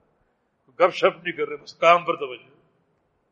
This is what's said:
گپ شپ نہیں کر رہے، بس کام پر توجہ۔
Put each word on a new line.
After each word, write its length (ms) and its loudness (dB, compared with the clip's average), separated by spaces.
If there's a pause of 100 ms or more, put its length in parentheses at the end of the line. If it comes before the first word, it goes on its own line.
(680)
گپ 260 0
شپ 300 -2
نہیں 80 -8
کر 160 -8
رہے، 80 -12
بس 180 -20
کام 300 4
پر 120 -4
توجہ۔ 340 -14 (800)